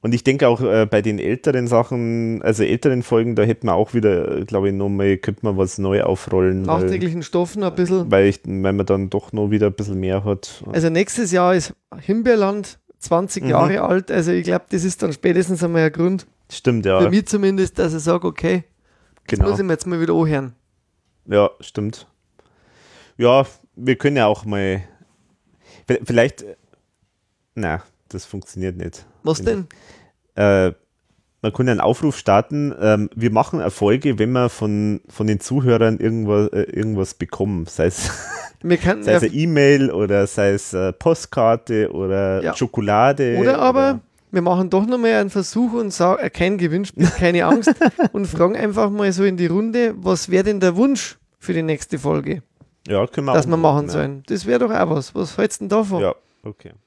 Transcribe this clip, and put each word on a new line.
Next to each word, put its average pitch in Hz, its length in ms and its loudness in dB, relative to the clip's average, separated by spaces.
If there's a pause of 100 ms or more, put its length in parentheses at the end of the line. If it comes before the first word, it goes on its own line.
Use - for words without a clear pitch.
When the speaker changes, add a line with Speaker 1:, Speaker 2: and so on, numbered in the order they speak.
Speaker 1:
Und 117 120 0
ich 117 120 -2
denke 135 240 4
auch, 117 100 2
äh, 110 260 2
bei 104 160 2
den 104 160 -2
älteren 123 500 -2
Sachen, 117 720 -2
also 110 220 0
älteren 123 400 0
Folgen, 117 340 0
da 110 60 4
hätten 113 240 0
wir 87 80 2
auch 107 180 0
wieder, 95 500 0
glaub 101 220 -2
ich, 98 80 0
noch 98 160 -2
mal, 98 280 2
könnte - 280 -6
man 101 120 0
was 95 200 0
neu 98 260 0
aufrollen, 95 640 0
weil 165 140 0
Speaker 2:
Nachträglichen 180 420 -2
Stoffen 175 400 -4
ein 170 100 -2
bisschen. 180 380 -2
Speaker 1:
weil 98 160 4
ich, 98 160 -2
weil 95 300 -2
man 98 120 0
dann 98 240 0
doch - 220 -6
noch 104 180 -2
wieder 107 180 2
ein 98 60 0
bisschen 98 280 -6
mehr 95 240 -2
hat. - 360 -6 (120)
Speaker 2:
Also 165 160 0
nächstes 190 420 -2
Jahr 180 240 2
ist - 180 -4 (280)
Himbeerland 208 760 0 (200)
zwanzig 180 440 -2
Speaker 1:
Mhm. 131 80 -2
Speaker 2:
Jahre 160 320 2
alt. 185 280 0
Also 170 220 0
ich 175 100 0
glaub, 175 280 -4
das 175 120 -2
ist 185 200 -4
dann 165 100 -2
spätestens 175 500 0
einmal 165 200 2
ein 156 100 2
Grund, 185 340 -2 (240)
Speaker 1:
Stimmt, 113 340 0
ja. 95 140 4
Speaker 2:
für 101 100 6
mich 202 180 2
zumindest, 196 520 0
dass 170 140 0
ich 160 80 -6
sag, 170 240 0
okay, 170 400 -2 (600)
das - 140 -2
Speaker 1:
Genau. 196 120 2
Speaker 2:
muss 202 80 -2
ich 196 60 -2
mir 180 80 -2
jetzt 156 140 -6
mal 170 140 -2
wieder 165 140 0
anhören. 147 380 0 (720)
Speaker 1:
Ja, 104 220 4 (120)
stimmt. - 460 -8 (1120)
Ja, 127 280 6 (320)
wir 127 180 0
können 143 220 0
ja 113 80 4
auch 104 180 2
mal, 98 380 -2 (1040)
vi-, 120 160 0
vielleicht, 120 400 0 (1120)
na, 90 260 -2 (280)
das 95 160 -12
funktioniert 92 500 -8
nicht. 87 300 -12 (180)
Speaker 2:
Was 156 140 0
Speaker 1:
Finde 190 140 -2
Speaker 2:
denn? 190 200 -4
Speaker 1:
ich. - 720 -12
Äh, 95 300 4 (680)
man 107 120 -2
kann 127 160 0
einen 110 100 2
Aufruf 131 380 2
starten, 135 640 0
ähm, 107 340 2
wir 113 160 0
machen 123 300 0
eine 92 100 -2
Folge, 120 480 0
wenn 110 140 2
wir 123 160 2
von, 104 580 -2
von 107 200 -4
den 104 120 0
Zuhörern 117 600 2
irgendwas, 107 500 0
äh, 98 140 -2
irgendwas 104 500 -4
bekommen, 92 540 -6
sei - 180 -2
es, - 260 -2 (260)
<laughs> - 280 -16
Speaker 2:
Wir 170 120 2
könnten 208 260 -2
Speaker 1:
sei - 100 2
es 175 80 4
Speaker 2:
ja 113 80 2
Speaker 1:
eine 127 80 -4
E-Mail 143 540 4
oder 101 360 2
sei 101 240 2
es, 101 220 -4
äh, 92 200 0
Postkarte 117 960 0
oder 95 520 -2
Speaker 2:
Ja. 82 120 -4
Speaker 1:
Schokolade 120 840 2
Speaker 2:
Oder 262 200 2
aber 254 200 2 (120)
Speaker 1:
oder 240 80 -6 (320)
Speaker 2:
wir 185 100 0
machen 180 300 0
doch 190 160 2
nochmal 240 260 0
einen 202 160 0
Versuch 220 440 -2
und 220 200 -4
sagen, 185 300 2
äh, 175 60 -4
kein 190 280 -2
Gewinnspiel, 175 500 0
keine 175 380 2
Angst, 226 260 4 (220)
Speaker 1:
<laughs> 294 200 0
Speaker 2:
und 202 120 -4
fragen 175 300 0
einfach 208 340 -2
mal 202 240 0
so 190 100 0
in 185 140 0
die 175 100 0
Runde, 220 500 0
was 185 320 -2
wäre 185 160 2
denn 208 140 0
der 180 160 2
Wunsch 262 420 0 (220)
für - 140 -6
die 165 80 0
nächste 156 380 -4
Folge, 147 420 -4 (460)
Speaker 1:
Ja, 101 180 0
können 139 220 -6
wir - 60 2
Speaker 2:
dass 160 120 4
Speaker 1:
auch - 40 -4
Speaker 2:
wir 165 80 0
machen 147 300 2
Speaker 1:
ja. - 40 -10
Speaker 2:
sollen. 139 360 -6
Das 190 200 -6
wäre 240 120 2
doch 233 120 0
auch 185 180 0
was. 151 240 -4
Was - 240 -6
hältst 208 240 -2
du 208 40 -10
denn 190 40 -10
davon? 202 320 -2
Speaker 1:
Ja, - 140 -2 (280)
okay. - 280 -16 (160)